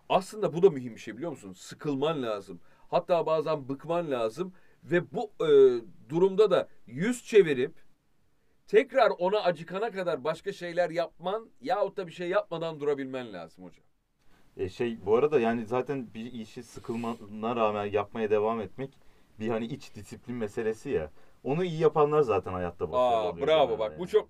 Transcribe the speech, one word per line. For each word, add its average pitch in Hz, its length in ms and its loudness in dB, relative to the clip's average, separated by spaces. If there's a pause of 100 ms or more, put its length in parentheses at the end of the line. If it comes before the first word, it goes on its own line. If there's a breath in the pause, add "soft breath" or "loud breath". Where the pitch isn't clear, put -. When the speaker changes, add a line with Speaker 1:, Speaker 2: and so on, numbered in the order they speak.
Speaker 1:
Aslında 185 440 0
bu 170 100 -4
da 196 80 10
mühim 123 240 -6
bir 101 60 -18
şey, - 160 -12
biliyor 160 140 -8
musun? 98 220 -14
Sıkılman 143 680 -4
lazım. 104 380 -6 (280 soft breath)
Hatta 170 380 0
bazen 156 420 -2
bıkman 160 420 -4
lazım. 127 420 -2 (320 soft breath)
Ve 160 180 0 (100)
bu, 247 180 -6 (160)
e, - 20 -2 (600)
durumda 190 420 2
da 151 180 0 (180)
yüz 185 380 -4
çevirip 156 480 4 (960)
tekrar 233 520 4
ona 190 220 0
acıkana 175 500 -2
kadar 170 340 -4
başka 165 280 -4
şeyler 175 380 -2
yapman 170 600 -6 (100)
yahut 196 360 -2
da 190 100 -6
bir 160 60 -16
şey 175 160 -8
yapmadan 165 520 -4
durabilmen 131 520 -4
lazım 87 320 -14
hocam. - 200 -20 (720 soft breath)
Speaker 2:
E, 95 120 -4
şey, 117 380 -4
bu 107 100 4
arada 147 240 4
yani 117 260 0
zaten 127 480 -4
bir 113 180 -12
işi 120 300 -12
sıkılmana 113 960 -6
rağmen 104 280 0
yapmaya 104 460 -2
devam 110 300 2
etmek 117 300 -8 (500 soft breath)
bir 110 80 -4
hani 117 180 -2
iç 123 280 -12
disiplin 113 420 -14
meselesi 110 540 -4
ya. 80 200 -2 (340 soft breath)
Onu 151 200 -2
iyi 160 160 -4
yapanlar 151 420 4
zaten 98 300 0
hayatta 90 400 -4
başarılı 123 240 4
Speaker 1:
Aa, 110 140 0
Speaker 2:
oluyor 85 160 -4
Speaker 1:
bravo 156 200 6
Speaker 2:
genelde 110 120 0
Speaker 1:
bak, 107 140 -2
Speaker 2:
yani. 110 80 -10
Speaker 1:
bu 180 60 -8
çok, - 240 2